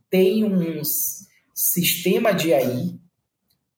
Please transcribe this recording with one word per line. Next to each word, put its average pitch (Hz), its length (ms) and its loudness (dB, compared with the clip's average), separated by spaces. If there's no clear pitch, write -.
tem 190 360 4
um 170 340 0
s-, - 480 -6
sistema 202 800 0
de 165 200 0
A 135 100 4
I 123 340 -4